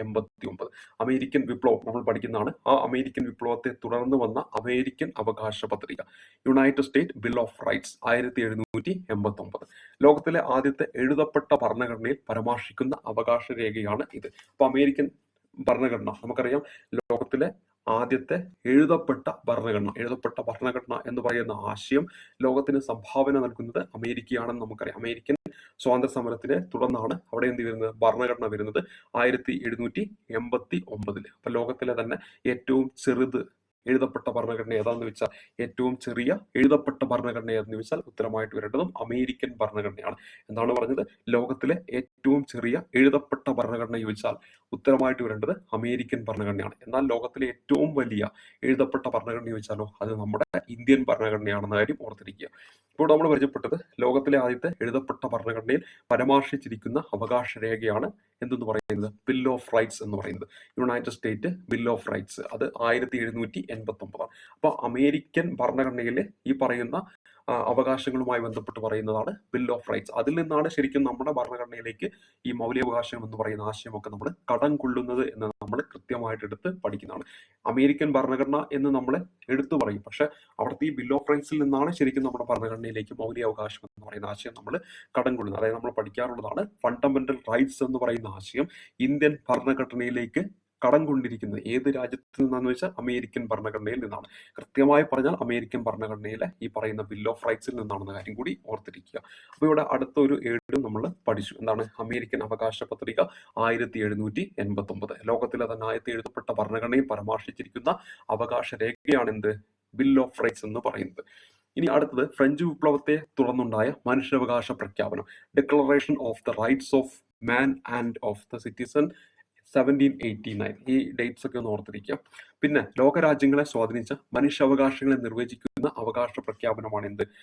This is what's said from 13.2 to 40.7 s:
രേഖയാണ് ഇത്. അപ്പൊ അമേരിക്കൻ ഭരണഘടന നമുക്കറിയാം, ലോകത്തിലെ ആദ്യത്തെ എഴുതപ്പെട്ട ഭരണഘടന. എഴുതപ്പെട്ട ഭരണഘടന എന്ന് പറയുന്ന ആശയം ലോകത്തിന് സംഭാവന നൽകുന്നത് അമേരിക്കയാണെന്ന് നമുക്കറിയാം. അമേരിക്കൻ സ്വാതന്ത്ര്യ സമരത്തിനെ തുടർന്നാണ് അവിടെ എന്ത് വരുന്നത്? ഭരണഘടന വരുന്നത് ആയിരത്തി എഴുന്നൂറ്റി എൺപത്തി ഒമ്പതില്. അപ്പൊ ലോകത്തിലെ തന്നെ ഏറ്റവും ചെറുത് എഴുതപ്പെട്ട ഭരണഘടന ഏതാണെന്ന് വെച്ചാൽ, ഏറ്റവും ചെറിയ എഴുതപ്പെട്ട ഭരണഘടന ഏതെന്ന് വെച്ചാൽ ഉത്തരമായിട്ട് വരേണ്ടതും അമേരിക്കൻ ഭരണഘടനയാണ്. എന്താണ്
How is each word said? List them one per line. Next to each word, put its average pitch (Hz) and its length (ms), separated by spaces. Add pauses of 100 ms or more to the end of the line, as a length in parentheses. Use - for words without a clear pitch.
രേഖയാണ് 110 640
ഇത്. - 140
അപ്പൊ - 380
അമേരിക്കൻ 139 440 (500)
ഭരണഘടന 117 500
നമുക്കറിയാം, 123 520 (320)
ലോകത്തിലെ 127 580 (360)
ആദ്യത്തെ 127 600 (180)
എഴുതപ്പെട്ട 143 680 (140)
ഭരണഘടന. 110 520
എഴുതപ്പെട്ട 120 440
ഭരണഘടന 120 680
എന്ന് 123 140
പറയുന്ന 117 300
ആശയം 107 540 (360)
ലോകത്തിന് 135 380
സംഭാവന 135 540
നൽകുന്നത് 120 460
അമേരിക്കയാണെന്ന് 120 840
നമുക്കറിയാം. 110 380
അമേരിക്കൻ 117 360 (440)
സ്വാതന്ത്ര്യ 123 340
സമരത്തിനെ 120 460
തുടർന്നാണ് 123 540
അവിടെ 123 340
എന്ത് 123 160
വരുന്നത്? 113 320
ഭരണഘടന 117 500
വരുന്നത് 107 380 (320)
ആയിരത്തി 123 500
എഴുന്നൂറ്റി 120 460 (180)
എൺപത്തി 120 580
ഒമ്പതില്. 104 380 (100)
അപ്പൊ - 140
ലോകത്തിലെ 120 520
തന്നെ 113 160 (320)
ഏറ്റവും 131 480
ചെറുത് 127 600 (280)
എഴുതപ്പെട്ട 131 420
ഭരണഘടന 113 440
ഏതാണെന്ന് 117 320
വെച്ചാൽ, 110 220 (320)
ഏറ്റവും 127 380
ചെറിയ 127 420 (160)
എഴുതപ്പെട്ട 139 480
ഭരണഘടന 117 480
ഏതെന്ന് 110 260
വെച്ചാൽ 110 200 (100)
ഉത്തരമായിട്ട് 110 480
വരേണ്ടതും 135 420
അമേരിക്കൻ 123 600
ഭരണഘടനയാണ്. 104 580 (340)
എന്താണ് 117 260